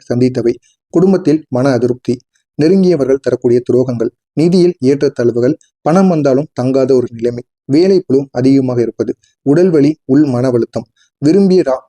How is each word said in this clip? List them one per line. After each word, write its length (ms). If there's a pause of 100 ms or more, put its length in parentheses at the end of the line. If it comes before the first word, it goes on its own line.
சந்தித்தவை, 460 (380)
குடும்பத்தில் 480 (160)
மன 200
அதிருப்தி, 380 (440)
நெருங்கியவர்கள் 680
தரக்கூடிய 420
துரோகங்கள், 460 (260)
நிதியில் 360 (160)
ஏற்றத்தாழ்வுகள், 640 (280)
பணம் 280
வந்தாலும் 360 (120)
தங்காத 380
ஒரு 180
நிலைமை, 280 (300)
வேலை 240
பளு 200 (200)
அதிகமாக 420
இருப்பது, 300 (340)
உடல் 280
வலி, 200 (200)
உள் 200
மன 160
அழுத்தம், 380 (340)
விரும்பிய 440
ரா-, 240